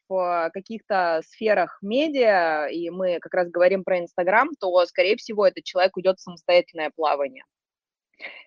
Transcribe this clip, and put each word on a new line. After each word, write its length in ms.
в 460
каких-то 720
сферах 560
медиа, 880
и 200
мы 320
как 140
раз 160
говорим 340
про 140
Instagram, 600
то, 280
скорее 300
всего, 300
этот 180
человек 340
уйдет 180
в 60
самостоятельное 720
плавание. 480